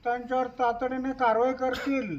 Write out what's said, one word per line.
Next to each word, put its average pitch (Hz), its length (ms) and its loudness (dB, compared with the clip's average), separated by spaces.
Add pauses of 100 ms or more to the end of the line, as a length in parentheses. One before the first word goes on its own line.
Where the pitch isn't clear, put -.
त्यांच्यावर 247 420 0 (120)
तातडीने 254 600 0
कारवाई 240 340 4
करतील 254 680 -2